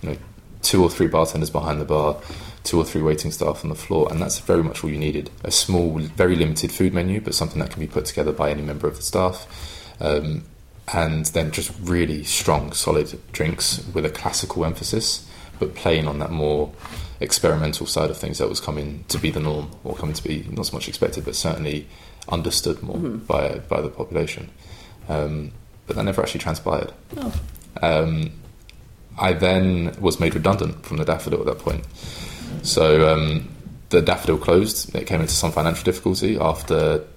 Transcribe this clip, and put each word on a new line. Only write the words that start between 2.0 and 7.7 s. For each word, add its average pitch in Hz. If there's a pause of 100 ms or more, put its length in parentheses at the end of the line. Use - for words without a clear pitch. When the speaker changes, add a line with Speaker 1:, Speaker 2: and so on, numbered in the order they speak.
Speaker 1:
two -
or 78
three -
waiting 78
staff 76
on 78
the 78
floor, 80
and 80
that's -
very 87
much 78
all 80
you 76
needed. 73 (140)
A -
small, 85
very 90
limited 80
food 92
menu, 92
but -
something -
that 71
can -